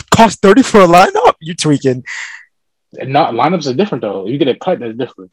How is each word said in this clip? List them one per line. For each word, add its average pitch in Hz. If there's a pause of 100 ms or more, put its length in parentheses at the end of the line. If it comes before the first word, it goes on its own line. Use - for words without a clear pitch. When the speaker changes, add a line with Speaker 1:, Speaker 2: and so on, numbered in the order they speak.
Speaker 1:
cost 220
thirty 220
for -
a 180
lineup. 392
You 160
tweaking? 135 (960)
Speaker 2:
And 131
not, 143
lineups 156
are 123
different 156
though. 98
You 131
get 151
a 120
cut, 180
that's 113
different. 107